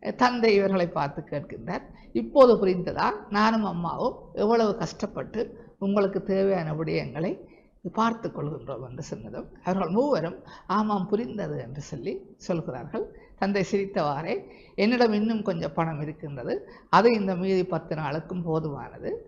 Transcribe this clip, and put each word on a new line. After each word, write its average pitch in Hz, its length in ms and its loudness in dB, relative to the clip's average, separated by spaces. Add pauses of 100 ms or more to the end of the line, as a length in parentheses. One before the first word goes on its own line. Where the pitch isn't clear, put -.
(160)
தந்தை 240 380 4
இவர்களை 190 340 2
பார்த்து 156 420 -4
கேட்கின்றார், 143 520 -8 (300)
"இப்போது 233 540 8
புரிந்ததா 175 440 0 (200)
நானும் 214 340 4
அம்மாவும் 170 540 -2 (160)
எவ்வளவு 220 420 4
கஷ்டப்பட்டு - 840 -6 (160)
உங்களுக்கு 196 440 0
தேவையான 190 500 0
விடயங்களை 156 680 -2 (520)
பார்த்து 226 360 0
கொள்கின்றோம்?" 143 600 -8
என்று 123 140 -12
சொன்னதும், - 460 -12 (160)
அவர்கள் 185 240 0
மூவரும், 185 540 0 (240)
"ஆமாம், 202 420 0
புரிந்தது" 208 500 -2
என்று 131 220 -10
சொல்லி 151 400 -8 (160)
சொல்கிறார்கள். 151 800 -6 (200)
தந்தை 196 340 2
சிரித்தவாறே, 190 720 -2 (300)
"என்னிடம் 233 380 4
இன்னும் 214 300 0
கொஞ்சம் 165 300 -2
பணம் 160 280 -2
இருக்கின்றது, 156 680 -6 (220)
அது 208 220 8
இந்த 190 240 0
மீதி 190 280 2
பத்து 165 320 -4
நாளுக்கும் 160 460 -4
போதுமானது. 156 680 -4 (160)